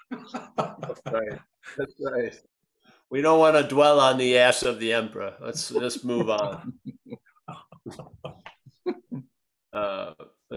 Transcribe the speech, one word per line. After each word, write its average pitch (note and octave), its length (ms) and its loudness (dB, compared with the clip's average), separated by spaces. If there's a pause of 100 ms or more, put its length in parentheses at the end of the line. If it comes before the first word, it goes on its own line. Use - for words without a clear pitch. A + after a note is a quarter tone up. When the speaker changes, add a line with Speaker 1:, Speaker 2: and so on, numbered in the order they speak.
(100)
Speaker 1:
<laughs> - 0 - (460)
Speaker 2:
That's - 460 -10 (100)
right. A2 260 -6 (380)
That's C#3 240 -8
right. B2+ 400 -6 (680)
We C3+ 100 -4
don't D#3+ 180 4
wanna D#3 300 6
dwell D3 320 6
on C3 180 6
the B2+ 200 4
ass B2 240 6
of A#2+ 180 -2
the A2+ 140 -2
emperor. G#2+ 460 -6
Let's, A#2+ 300 -10
let's A#2+ 340 -4
move A#2+ 260 -2
on. G#2 480 -4
<laughs> - 60 -20 (3000)
Uh, F#2+ 420 -6 (420)